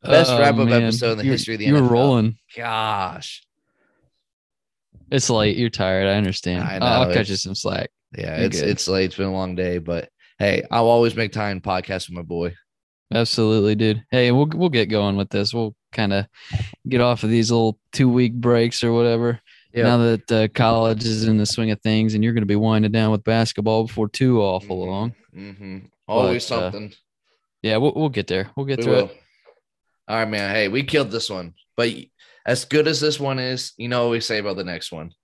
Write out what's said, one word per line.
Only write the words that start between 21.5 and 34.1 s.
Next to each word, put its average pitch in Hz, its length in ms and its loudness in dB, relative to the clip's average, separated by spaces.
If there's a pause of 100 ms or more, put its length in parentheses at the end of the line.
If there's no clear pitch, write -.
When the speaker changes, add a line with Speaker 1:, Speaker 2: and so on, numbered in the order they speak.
Speaker 2:
of 104 100 -4
things 110 340 2
and 107 80 2
you're 117 100 2
gonna 113 120 0
be 101 100 0
winding 110 360 2
down 110 200 2
with 107 120 -2
basketball 110 640 0
before 110 220 -4
too 123 320 2
awful 95 400 -2
Speaker 1:
Mm-hmm. 92 100 -6
Speaker 2:
long. 110 240 -6 (200)
Speaker 1:
Mm-hmm. 95 420 -16 (300)
Always 120 420 0
Speaker 2:
But, 123 60 -4
uh, 92 160 -4
Speaker 1:
something. 104 220 -14 (680)
Speaker 2:
yeah, 110 160 0
we'll, 135 180 2
we'll 156 140 0
get 107 180 -4
there. 95 280 -4
We'll 139 100 -6
get 135 140 -4
Speaker 1:
We 117 60 -4
Speaker 2:
through 127 100 4
Speaker 1:
will. 101 100 4
Speaker 2:
it. - 120 -18 (880)
Speaker 1:
All 110 100 -4
right, 113 120 -2
man. 101 240 -4
Hey, 107 140 0
we 120 160 -2
killed 135 280 0
this - 180 -6
one. 90 240 -10 (240)
But 120 120 0 (560)
as 127 200 -2
good 151 220 2
as 151 120 -2
this 147 200 -2
one 135 200 -4
is, 127 380 -6
you 120 100 -8
know 123 180 0
what 120 60 0